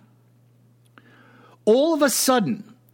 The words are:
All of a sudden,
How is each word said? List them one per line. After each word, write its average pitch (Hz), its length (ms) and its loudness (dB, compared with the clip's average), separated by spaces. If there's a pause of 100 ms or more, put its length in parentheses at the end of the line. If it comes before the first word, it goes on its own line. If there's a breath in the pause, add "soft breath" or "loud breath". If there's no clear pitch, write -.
(1600 soft breath)
All 277 300 2
of 294 80 -2
a 277 80 2
sudden, 208 640 -2 (200)